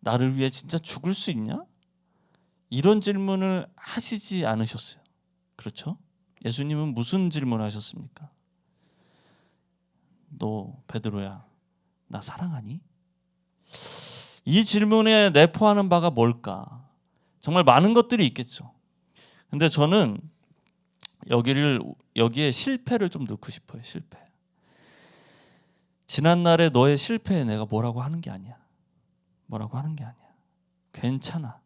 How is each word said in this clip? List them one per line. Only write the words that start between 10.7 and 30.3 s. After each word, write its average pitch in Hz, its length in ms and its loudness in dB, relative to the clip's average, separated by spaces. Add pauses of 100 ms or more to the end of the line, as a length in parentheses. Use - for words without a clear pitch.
베드로야, 101 580 -8 (640)
나 104 140 -12
사랑하니?" 147 600 -10 (1600)
이 196 200 4
질문에 214 640 4
내포하는 190 600 6
바가 175 200 4
뭘까? 117 800 -2 (520)
정말 175 240 2
많은 151 300 8
것들이 233 340 4
있겠죠. - 460 -8 (760)
근데 151 200 2
저는 151 500 2 (1080)
여기를, 131 520 2 (340)
여기에 135 360 2
실패를 247 580 -2
좀 151 160 -10
넣고 - 260 -12
싶어요. - 320 -18
실패. - 340 -16 (1900)
"지난날의 170 640 4
너의 139 260 4
실패에 196 480 -2
내가 107 200 -2
뭐라고 113 360 -4
하는 160 200 -8
게 143 80 -12
아니야. 101 280 -16 (880)
뭐라고 110 300 -8
하는 151 180 -8
게 139 80 -12
아니야. - 220 -18 (680)